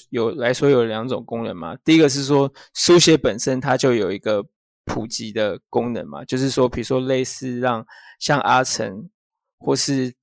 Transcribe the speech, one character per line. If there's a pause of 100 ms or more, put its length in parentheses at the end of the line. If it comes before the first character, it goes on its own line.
有，
来
说
有
两
种
功
能
嘛。
第
一
个
是
说 (220)
书
写
本
身
它
就
有
一
个 (420)
普
及
的 (100)
功
能
嘛，
就
是
说
比
如
说
类
似
让 (340)
像
阿
成 (520)
或
是 (120)